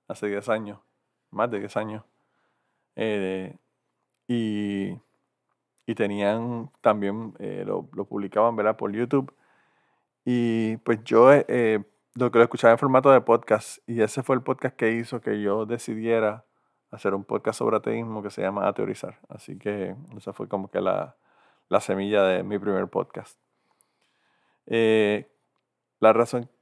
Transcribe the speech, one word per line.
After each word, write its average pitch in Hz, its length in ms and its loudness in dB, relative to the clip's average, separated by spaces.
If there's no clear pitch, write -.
hace - 200 -8
diez 101 220 -4
años, 107 300 -6
más 113 180 -2
de 107 100 -4
diez 101 180 -10
años. 110 260 -8
Eh, 95 640 -4
y, 104 720 -4
y 113 80 -4
tenían 110 760 -2
también, 107 580 0
eh, 98 260 -10
lo, 98 260 -6
lo 101 140 -8
publicaban, 107 500 -2
¿verdad?, 107 220 0
por 107 140 -6
YouTube. 123 420 -2
Y 113 520 0
pues 110 260 -2
yo, 120 300 8
eh, 147 140 6
eh, 110 360 0
lo 120 160 0
que - 80 0
lo 117 60 10
escuchaba 117 300 4
en 117 40 2
formato 131 340 4
de 127 100 8
podcast, 113 580 0
y 117 140 0
ese 117 180 -2
fue 131 140 0
el 123 80 -2
podcast 131 320 -4
que 113 160 0
hizo 117 300 -6
que 104 200 -4
yo 104 240 -2
decidiera 110 800 -2
hacer 101 220 -4
un 98 100 -4
podcast 110 360 -6
sobre 110 180 0
ateísmo 113 440 -6
que 101 80 -10
se - 120 -10
llama 98 260 -2
A 101 60 0
Teorizar. - 440 -8
Así 101 280 -18
que 98 380 -8
esa 98 160 -14
fue 101 160 -12
como 98 200 -6
que 95 120 -4
la, 95 340 -2
la 95 100 2
semilla 98 440 0
de 92 200 2
mi 101 160 -6
primer 95 300 -2
podcast. - 500 -8
Eh, 110 640 2
la 110 100 8
razón 117 380 0